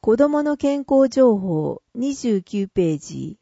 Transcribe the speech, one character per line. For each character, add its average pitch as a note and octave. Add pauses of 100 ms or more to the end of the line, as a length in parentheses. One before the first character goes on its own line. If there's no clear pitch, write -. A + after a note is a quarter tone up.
子 A3+
ど C#4+
も D4
の D4
健 C#4+
康 C4+
情 A#3+
報、 D#3 (120)
二 C4+
十 G#3+
九 G3
ペ F3
ー C#3+
ジ。 C#3+